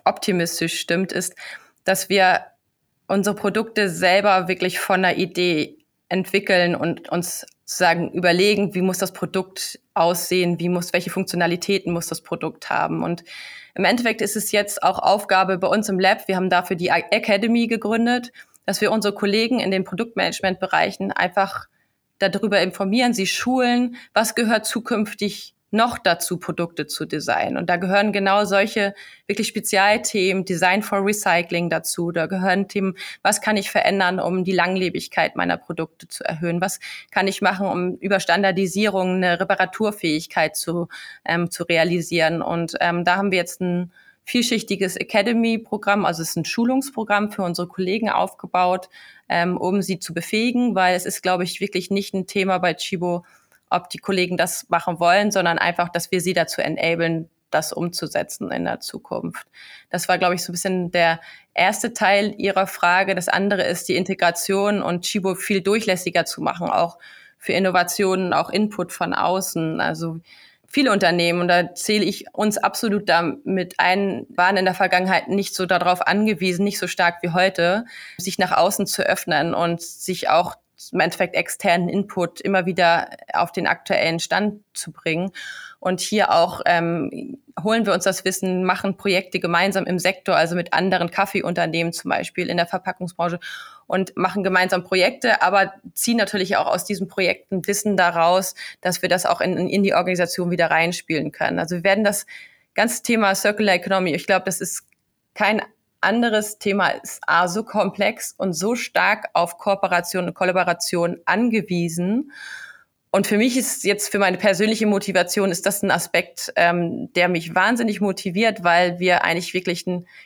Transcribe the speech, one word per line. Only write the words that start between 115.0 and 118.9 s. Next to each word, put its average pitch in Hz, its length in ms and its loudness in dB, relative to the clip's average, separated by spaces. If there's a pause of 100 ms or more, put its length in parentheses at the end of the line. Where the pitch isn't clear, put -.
ist 175 160 -2
das 196 160 -2
ein 202 80 2
Aspekt, - 640 -2
ähm, 170 580 2
der 180 160 2
mich 170 260 -4
wahnsinnig 214 440 2
motiviert, 202 640 0
weil 175 360 4